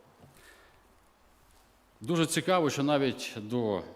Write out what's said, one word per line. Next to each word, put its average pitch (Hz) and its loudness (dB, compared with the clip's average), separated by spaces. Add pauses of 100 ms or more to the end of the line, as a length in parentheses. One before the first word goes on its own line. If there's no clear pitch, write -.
(2000)
Дуже 165 0
цікаво, 175 2
що 139 -2
навіть 139 0
до 107 -2 (120)